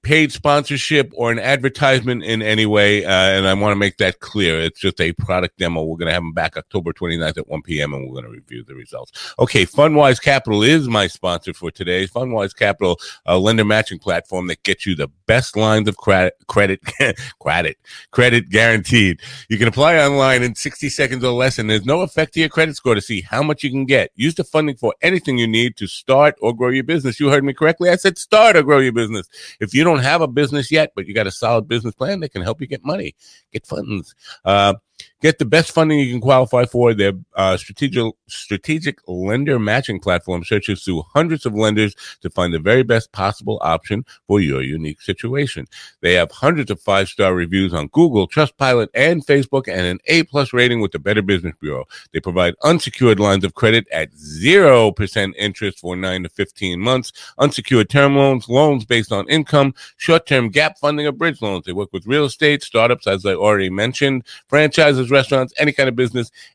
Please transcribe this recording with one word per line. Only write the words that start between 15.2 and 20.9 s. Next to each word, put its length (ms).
best 280
lines 320
of 100
credit, 360
credit, 320
<laughs> 300
credit, 380
credit 400
guaranteed. 680
You 100
can 80
apply 320
online 420
in 140
sixty 340
seconds 340